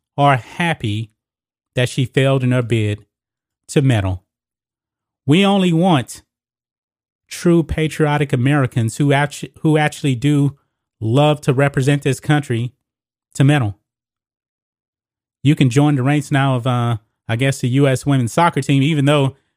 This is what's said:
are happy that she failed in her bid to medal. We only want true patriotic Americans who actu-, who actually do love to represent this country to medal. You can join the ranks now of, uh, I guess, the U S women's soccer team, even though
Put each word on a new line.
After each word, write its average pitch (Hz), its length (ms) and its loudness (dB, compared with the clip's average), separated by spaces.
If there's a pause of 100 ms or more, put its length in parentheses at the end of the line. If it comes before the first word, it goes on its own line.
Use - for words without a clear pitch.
(160)
are 143 200 2
happy 113 760 -6 (640)
that 123 140 0
she 131 180 -2
failed 135 360 0
in 123 100 0
her 127 100 0
bid 110 420 -4 (640)
to 151 140 0
medal. 101 420 0 (1000)
We 175 180 2
only 190 280 2
want 160 500 0 (1040)
true 170 340 2
patriotic 151 680 -2
Americans 127 640 0
who 143 160 0
actu-, 143 480 -2
who 156 160 2
actually 151 380 -2
do 143 440 0 (420)
love 143 420 2
to 147 100 0
represent 139 500 0
this 135 160 -2
country 127 540 -2 (640)
to 143 100 2
medal. 135 340 0 (1600)
You 143 120 2
can 135 140 2
join 143 280 2
the 127 60 -4
ranks 143 280 -2
now 135 260 0
of, 120 100 -6
uh, 120 300 -2 (320)
I 117 80 -2
guess, 135 240 -2
the 131 80 -2
U 139 180 2
S 131 200 -2
women's 131 260 0
soccer 170 300 2
team, 135 200 0
even 143 220 0
though 143 320 0 (200)